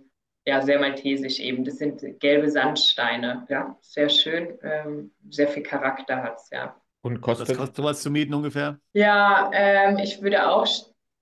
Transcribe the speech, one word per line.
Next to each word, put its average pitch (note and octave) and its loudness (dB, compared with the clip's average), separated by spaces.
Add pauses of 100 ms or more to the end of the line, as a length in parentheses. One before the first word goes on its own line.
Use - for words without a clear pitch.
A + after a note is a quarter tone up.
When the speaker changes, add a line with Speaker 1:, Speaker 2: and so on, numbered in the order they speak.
(460)
Speaker 1:
ja, C3+ 2
sehr C#3+ 4
maltesisch C3+ -2
eben. B2+ -4
Das C#3+ -8
sind - -8
gelbe D3 4
Sandsteine. B2 0
Ja, C3+ -4
sehr - 0
schön, E3 0
ähm, D3 -8 (160)
sehr C#3+ 2
viel C#3+ -6
Charakter C3+ -4
hat's, A2+ -12
ja. - -10 (200)
Speaker 2:
Und A#2+ -6
kostet A#2 -2
Speaker 3:
Was B2+ 0
kostet C3 -6
sowas C#3+ -2
zu D3 -4
mieten D3 0
ungefähr? D3 -4 (140)
Speaker 1:
Ja, G3+ 4
ähm, G3+ 4
ich G3+ -6
würde G3 2
auch, G#3+ 4 (560)